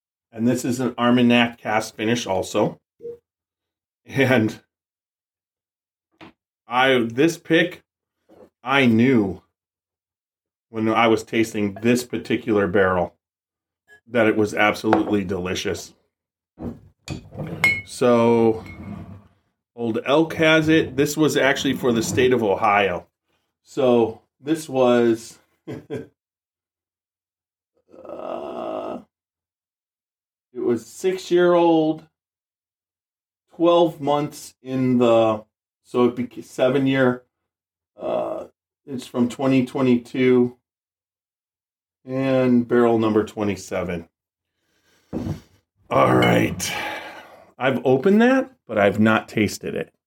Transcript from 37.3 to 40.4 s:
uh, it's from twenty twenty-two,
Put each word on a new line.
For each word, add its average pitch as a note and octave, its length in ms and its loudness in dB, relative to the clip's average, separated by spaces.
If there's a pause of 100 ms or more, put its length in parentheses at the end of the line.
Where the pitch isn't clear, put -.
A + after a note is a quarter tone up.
uh, - 500 -6 (420)
it's C3 180 -12
from B2 240 -2
twenty C3 380 0
twenty-two, B2 880 0 (1500)